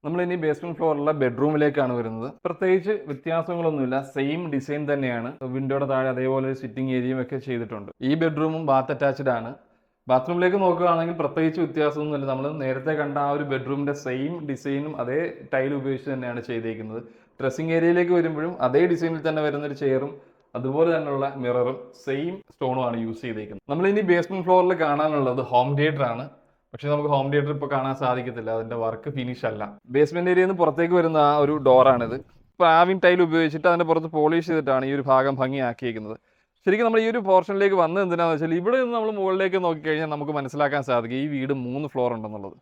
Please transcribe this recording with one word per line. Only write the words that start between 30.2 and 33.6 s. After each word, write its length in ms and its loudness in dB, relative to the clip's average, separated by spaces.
ഏരിയയിൽ 160 4
നിന്ന് 140 -2
പുറത്തേക്ക് 320 2
വരുന്ന 240 4
ആ 200 6
ഒരു 180 2
ഡോറാണിത്. 480 6
പ്രാവിൻ 460 6
ടൈൽ 160 6
ഉപയോഗിച്ചിട്ട് 460 2